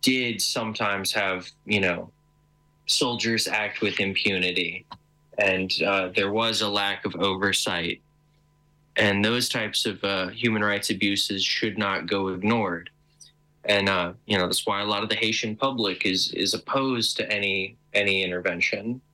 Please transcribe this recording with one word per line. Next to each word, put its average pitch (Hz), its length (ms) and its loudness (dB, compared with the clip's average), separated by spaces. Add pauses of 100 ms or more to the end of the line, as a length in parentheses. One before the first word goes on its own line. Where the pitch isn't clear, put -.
did 123 400 2
sometimes 104 680 -2
have, 95 380 0 (160)
you 104 160 2
know, 90 300 0 (760)
soldiers 113 640 0
act 104 320 -2
with 101 180 0
impunity, 90 840 0 (540)
and, 92 340 2 (100)
uh, 95 320 2
there 98 160 0
was 110 300 0
a 107 80 0
lack 101 380 -2
of 90 100 -4
oversight, 95 840 0 (960)
and 101 280 4
those 117 240 2
types 110 380 -2
of, 101 180 -4
uh, 95 240 0
human 110 340 0
rights 101 280 2
abuses 98 520 0
should 107 360 0
not 98 280 -2
go 98 220 0
ignored. 95 640 -2 (760)
And, 101 240 4
uh, 90 240 0 (140)
you 107 100 2
know, 90 100 2
that's 90 200 0
why 101 160 0
a 104 40 -2
lot 104 160 0
of 107 60 -4
the 101 80 0
Haitian 113 400 0
public 113 480 0
is, 92 280 0
is - 200 0
opposed 131 640 0
to 107 160 -2
any, 98 420 -2 (200)
any 98 280 2
intervention. 92 800 -2 (140)